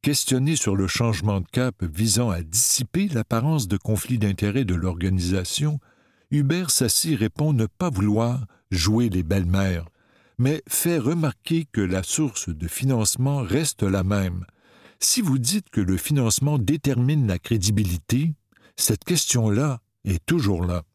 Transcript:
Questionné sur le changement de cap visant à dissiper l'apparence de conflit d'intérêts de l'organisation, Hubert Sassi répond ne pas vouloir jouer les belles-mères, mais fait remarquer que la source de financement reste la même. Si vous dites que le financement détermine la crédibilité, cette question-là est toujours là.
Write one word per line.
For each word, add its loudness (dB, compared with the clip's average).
Questionné 0
sur 0
le 2
changement 0
de -8
cap -2
visant 0
à -2
dissiper -2
l'apparence 0
de 0
conflit -2
d'intérêts 0
de 0
l'organisation, -2
Hubert 0
Sassi 0
répond 0
ne 2
pas -4
vouloir 0
jouer 2
les 0
belles-mères, 0
mais 0
fait 0
remarquer 0
que -2
la 0
source -4
de -6
financement 0
reste 0
la 2
même. -2
Si 0
vous 2
dites -2
que 0
le 2
financement 0
détermine 2
la 0
crédibilité, 0
cette -2
question-là 0
est -2
toujours 0
là. -2